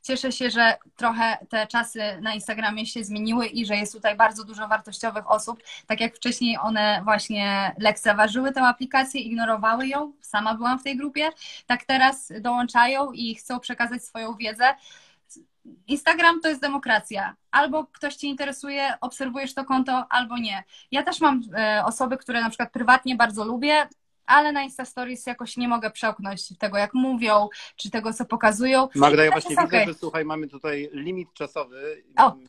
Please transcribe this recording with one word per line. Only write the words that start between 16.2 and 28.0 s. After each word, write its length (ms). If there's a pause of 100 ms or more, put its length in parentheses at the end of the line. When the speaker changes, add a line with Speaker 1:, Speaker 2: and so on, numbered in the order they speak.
Speaker 1:
to 80
jest 120
demokracja. 760 (160)
Albo 340
ktoś 300
cię 120
interesuje, 760
obserwujesz 520
to 120
konto, 440
albo 280
nie. 260 (280)
Ja 120
też 180
mam, 200 (160)
e, 280
osoby, 320
które 240
na 80
przykład 220
prywatnie 440
bardzo 300
lubię, 420 (380)
ale 260
na 100
Insta 240
Stories 400
jakoś 320
nie 100
mogę 240
przełknąć 680
tego, 180
jak 160
mówią, 560 (260)
czy 160
tego, 220